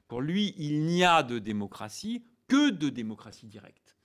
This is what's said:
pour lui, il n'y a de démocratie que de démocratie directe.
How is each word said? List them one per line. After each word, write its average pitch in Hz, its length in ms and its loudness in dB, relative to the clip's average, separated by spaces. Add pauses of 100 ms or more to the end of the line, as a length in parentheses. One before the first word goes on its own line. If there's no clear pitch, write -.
pour 120 140 -8
lui, 180 380 -2
il 147 220 -2
n'y 170 220 2
a 165 200 6
de 120 160 -4
démocratie 107 840 -6 (240)
que 285 220 4
de 151 200 -2
démocratie 110 580 -10
directe. - 580 -20